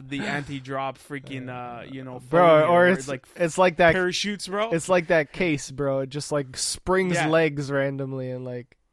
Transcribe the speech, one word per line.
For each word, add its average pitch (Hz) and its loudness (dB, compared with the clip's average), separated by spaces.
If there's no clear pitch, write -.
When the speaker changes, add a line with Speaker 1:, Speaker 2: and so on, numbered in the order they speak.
Speaker 1:
the 139 -6
anti-drop 135 -8
freaking, 135 -12
uh, 120 -12
you 135 -14
know, 127 -14
Speaker 2:
Bro, 156 4
Speaker 1:
phone 160 8
here 156 4
Speaker 2:
or 175 4
Speaker 1:
where 180 8
Speaker 2:
it's, 180 2
Speaker 1:
it, - -4
like, 135 -8
Speaker 2:
it's 170 0
like 180 4
that, 170 8
Speaker 1:
parachutes, 185 -4
bro. 208 -4
Speaker 2:
it's 165 -2
like 180 2
that 160 2
case, 151 -4
bro. 135 -2
It 135 -6
just, 143 -10
like, 135 -4
springs 185 -2
Speaker 1:
Yeah. 165 0
Speaker 2:
legs 151 0
randomly 135 -4
and, 127 -10
like, 123 -12